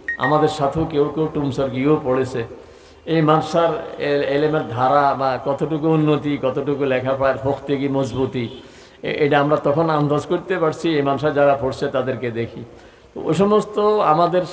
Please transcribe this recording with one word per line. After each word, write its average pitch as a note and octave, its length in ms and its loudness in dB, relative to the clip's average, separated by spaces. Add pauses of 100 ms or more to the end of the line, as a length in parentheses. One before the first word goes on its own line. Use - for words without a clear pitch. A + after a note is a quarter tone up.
(160)
আমাদের D3 300 2
সাথেও D#3 380 0
কেউ D3 300 0
কেউ D#3+ 180 0
টুমসার C#3 360 -2
গিয়েও C#3 340 2
পড়েছে। B2+ 420 0 (600)
এই E3 160 2
মাদ্রাসার D#3+ 480 2 (280)
এ-, C#3+ 320 0
এলেমের D3 400 0
ধারা C3 500 2
বা C3 260 0
কতটুকু D3 420 -2
উন্নতি, D3+ 540 2
কতটুকু C3+ 440 -2
লেখাপড়ার C3 520 0 (300)
কি C#3 200 -2
মজবুতি, B2+ 720 -2 (420)
এ-, G#2 220 -4
এটা C#3+ 140 4
আমরা D3 180 2
তখন D#3 320 0
আন্দাজ D3 360 0
করতে F3+ 320 -2
পারছি, D#3+ 380 0
এই C#3+ 60 2
মাদ্রাসা C#3 320 0
যারা C#3+ 280 4
পড়ছে C3 260 -4
তাদেরকে B2 440 -2
দেখি। A2+ 320 -6 (500)
তো - 80 -10
ওই D#3+ 120 0
সমস্ত G3+ 460 2
আমাদের F3 640 2 (120)